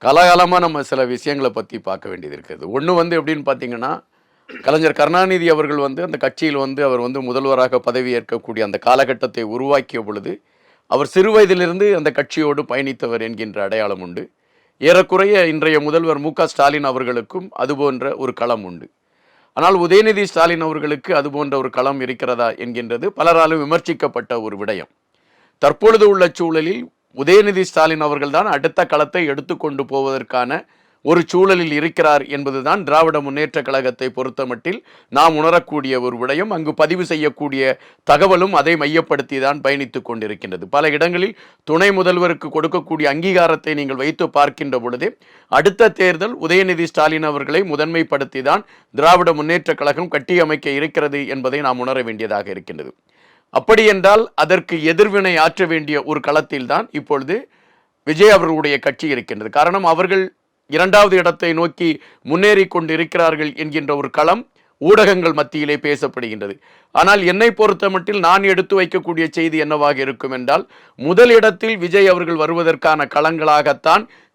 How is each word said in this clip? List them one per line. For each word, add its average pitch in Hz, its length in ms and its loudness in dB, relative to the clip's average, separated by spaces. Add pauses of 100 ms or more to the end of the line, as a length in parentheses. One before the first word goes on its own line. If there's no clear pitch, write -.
காலகாலமா 175 580 4
நம்ம 156 220 -2
சில 131 220 -4
விஷயங்களை 127 480 -4
பத்தி 113 260 -10
பார்க்க 95 300 -10
வேண்டியது 85 280 -14
இருக்குது. 85 360 -16
ஒண்ணு 151 220 -2
வந்து 170 220 0
எப்படின்னு 151 300 -4
பார்த்தீங்கன்னா, 127 460 -6 (560)
கலைஞர் 156 520 -2
கருணாநிதி 175 480 0
அவர்கள் 151 380 0
வந்து 135 160 -8
அந்த 160 140 -8
கட்சியில் 139 480 -4
வந்து 135 200 -6
அவர் 123 220 -2
வந்து 131 160 -8
முதல்வராக 127 580 0
பதவி 127 320 -4
ஏற்கக்கூடிய 113 520 -6
அந்த 101 140 -4
காலகட்டத்தை 123 680 0
உருவாக்கிய 123 580 -4
பொழுது 104 300 -12 (580)
அவர் 131 200 -2
சிறு 190 220 2
வயதிலிருந்து 185 540 2 (100)
அந்த 151 140 -2
கட்சியோடு 147 520 -2
பயணித்தவர் 120 600 -6
என்கின்ற 107 400 -10
அடையாளம் 101 380 -4
உண்டு. 90 220 -12 (580)
ஏறக்குறைய 185 640 4
இன்றைய 156 340 0
முதல்வர் 156 440 0
மு 160 80 -6
க 165 140 0
ஸ்டாலின் 143 440 0
அவர்களுக்கும் 127 640 -6
அது 135 240 -4
போன்ற 135 400 -4
ஒரு 127 160 -6
களம் 117 320 -4
உண்டு. 87 220 -16 (720)
ஆனால் 180 220 4
உதயநிதி 202 460 4
ஸ்டாலின் 165 420 0
அவர்களுக்கு 151 500 -6
அது 143 140 -2
போன்ற 143 280 -6
ஒரு 131 120 -4
களம் 135 300 -2
இருக்கிறதா 123 560 -4
என்கின்றது 120 560 -8
பலராலும் 160 500 2
விமர்சிக்கப்பட்ட 143 800 -4
ஒரு 104 180 -10
விடயம். 101 320 -6 (720)
தற்பொழுது 208 460 6
உள்ள 185 240 4
சூழலில் 165 500 -4 (340)
உதயநிதி 190 460 4
ஸ்டாலின் 156 460 0
அவர்கள்தான் 147 480 -2
அடுத்த 143 300 -2
களத்தை 151 400 0
எடுத்துக்கொண்டு 143 580 -6
போவதற்கான 131 800 -4 (420)
ஒரு 170 220 2
சூழலில் 175 460 0
இருக்கிறார் 151 560 0
என்பதுதான் 139 560 -4
திராவிட 156 360 2
முன்னேற்ற 143 420 -6
கழகத்தை 131 460 -4
பொறுத்தமட்டில் 127 720 -8 (340)
நாம் 156 240 4
உணரக்கூடிய 151 640 0
ஒரு 120 160 -4
விடயம். 147 340 -4
அங்கு 160 240 -6
பதிவு 165 320 0
செய்யக்கூடிய 147 560 -4 (440)
தகவலும் 185 480 4
அதை 156 220 2
மையப்படுத்தி 147 640 -2
தான் 139 220 -2
பயணித்துக் 135 460 -4
கொண்டிருக்கின்றது. 104 640 -10
பல 151 200 0
இடங்களில் 175 420 -2 (360)
துணை 175 220 2
முதல்வருக்கு 180 580 0
கொடுக்கக்கூடிய 156 600 -4
அங்கீகாரத்தை 160 640 0
நீங்கள் 135 260 -6
வைத்து 160 280 -4
பார்க்கின்ற 143 500 -2
பொழுதே 123 300 -6 (440)
அடுத்த 196 360 4
தேர்தல் 185 500 -2
உதயநிதி 170 480 0
ஸ்டாலின் 156 420 0
அவர்களை 143 340 -2
முதன்மைப்படுத்தி 151 800 -4
தான் 170 220 0 (300)
திராவிட 170 380 6
முன்னேற்ற 156 420 -2
கழகம் 147 360 -4
கட்டியமைக்க 156 640 0
இருக்கிறது 147 520 -4
என்பதை 131 340 -4
நாம் 127 240 -2
உணர 131 180 -2
வேண்டியதாக 107 480 -6
இருக்கின்றது. 80 420 -14 (600)
அப்படி 220 320 4
என்றால் 202 380 6 (100)
அதற்கு 170 500 0
எதிர்வினை 190 520 2
ஆற்ற 160 300 2
வேண்டிய 151 360 -2
ஒரு 151 180 -4
களத்தில்தான் 147 720 -2
இப்பொழுது 143 460 -4 (680)
விஜய் 185 300 6
அவர்களுடைய 156 420 0
கட்சி 143 300 -4
இருக்கின்றது. 110 420 -6
காரணம், 175 440 0
அவர்கள் 190 320 0 (440)
இரண்டாவது 190 460 4
இடத்தை 175 360 0
நோக்கி 165 340 -4 (400)
முன்னேறி 196 400 4
கொண்டிருக்கிறார்கள் 160 880 -2
என்கின்ற 151 400 -6
ஒரு 139 140 -6
களம் 170 320 0 (380)
ஊடகங்கள் 180 540 4
மத்தியிலே 147 420 -2
பேசப்படுகின்றது. 120 800 -6 (400)
ஆனால் 190 280 4
என்னை 190 280 2
பொறுத்தமட்டில் 196 680 0
நான் 180 240 4
எடுத்து 190 320 0
வைக்கக்கூடிய 180 540 -2
செய்தி 165 280 -2
என்னவாக 147 420 0
இருக்கும் 135 360 -6
என்றால், 135 280 -2 (340)
முதல் 185 360 6
இடத்தில் 220 420 2
விஜய் 185 360 4
அவர்கள் 170 300 -2
வருவதற்கான 160 640 0
களங்களாகத்தான் 156 960 2 (300)